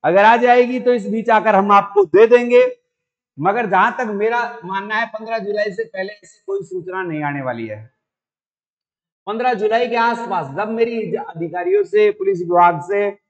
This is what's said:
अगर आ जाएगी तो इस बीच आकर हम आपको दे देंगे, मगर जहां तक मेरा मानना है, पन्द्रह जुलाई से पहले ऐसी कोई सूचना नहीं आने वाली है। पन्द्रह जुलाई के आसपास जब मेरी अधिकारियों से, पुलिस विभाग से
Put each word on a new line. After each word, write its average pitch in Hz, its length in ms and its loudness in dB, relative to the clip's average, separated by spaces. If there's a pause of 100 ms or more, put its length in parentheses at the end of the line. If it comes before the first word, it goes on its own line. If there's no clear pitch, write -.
अगर 185 220 4
आ 233 120 6
जाएगी 247 420 4
तो 247 140 2
इस 202 140 -2
बीच 226 220 -4
आकर 214 260 2
हम 202 160 4
आपको 202 340 4
दे 190 220 6
देंगे, 247 500 4 (600)
मगर 208 280 0
जहां 196 260 2
तक 240 220 -6
मेरा 226 520 -2
मानना 196 300 -8
है, 226 120 -2
पन्द्रह 220 320 -8
जुलाई 208 320 -4
से 220 120 -8
पहले 196 300 -10
ऐसी - 340 -20
कोई 196 140 -6
सूचना 185 420 -10
नहीं 156 200 -6
आने 143 180 -6
वाली 117 260 -8
है। 107 300 -16 (1300)
पन्द्रह 240 260 -2
जुलाई 220 340 0
के 233 80 -4
आसपास 190 600 -2
जब 214 140 -4
मेरी 226 440 -2
अधिकारियों 180 680 -4
से, 208 280 2
पुलिस 196 280 -2
विभाग 175 420 2
से 202 380 -4 (100)